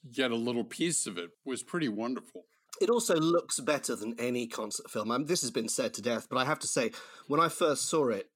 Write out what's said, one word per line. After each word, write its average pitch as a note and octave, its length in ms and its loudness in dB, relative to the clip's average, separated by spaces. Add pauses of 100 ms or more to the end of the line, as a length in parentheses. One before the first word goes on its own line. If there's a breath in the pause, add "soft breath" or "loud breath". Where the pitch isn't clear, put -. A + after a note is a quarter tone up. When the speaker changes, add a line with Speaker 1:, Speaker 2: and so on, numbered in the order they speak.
(100)
Speaker 1:
get B2+ 220 2
a A#2 40 2
little A#2 280 2
piece - 420 -2
of G2 100 -6
it F2 140 -8 (140)
was C3 180 -4
pretty D#3+ 260 -2
wonderful. A2+ 560 -4 (360)
Speaker 2:
It G#3 100 4
also A3+ 260 4
looks E3 440 2
better C3 340 0
than A2+ 240 -6
any A#2+ 300 -2
concert - 420 -8
film. A2 220 -2
I B2 60 2
mean, D3 100 -2
this F3 140 2
has B2 100 -4
been A2+ 160 -2
said A#2 260 -2
to G2+ 80 -10
death, A2+ 260 -2
but B2 100 0
I B2+ 60 4
have D3+ 160 0
to - 60 -6
say, A#2+ 240 0 (380 loud breath)
when D3 100 2
I E3 100 6
first D#3 400 0
saw D3+ 200 4
it G2+ 280 -2